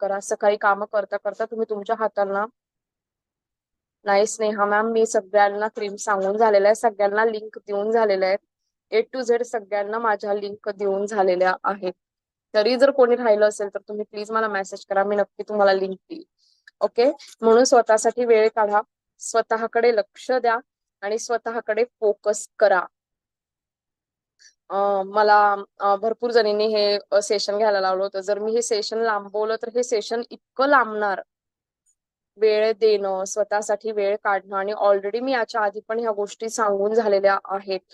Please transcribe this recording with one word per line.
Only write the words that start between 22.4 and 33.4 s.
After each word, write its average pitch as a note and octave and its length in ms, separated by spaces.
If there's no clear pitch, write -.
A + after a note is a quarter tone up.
करा. G3 220
अ, G3 320
मला, G#3 540
अ, G3+ 180
भरपूर A3 340
जणींनी G#3+ 360
हे, G#3 320
अ, G3+ 120
सेशन G3+ 360
घ्यायला G#3 220
लावलं F#3+ 220
होतं. G3 180
जर G3 180
मी A3 140
हे A#3 100
सेशन A3 360
लांबवलं G#3+ 640
तर A#3 60
हे A#3+ 140
सेशन A#3 480
इतकं - 360
लांबणार. G#3+ 560
वेळ G#3+ 440
देणं, G3 440
स्वतःसाठी G#3 680